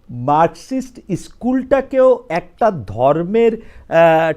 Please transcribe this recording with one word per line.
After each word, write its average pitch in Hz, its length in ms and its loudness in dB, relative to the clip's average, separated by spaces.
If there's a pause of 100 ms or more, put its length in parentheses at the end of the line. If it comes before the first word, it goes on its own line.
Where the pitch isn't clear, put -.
মার্কসিস্ট 156 920 -4 (180)
স্কুলটাকেও 262 1120 -2
একটা 175 420 -2
ধর্মের, 160 840 0
আহ, 160 800 0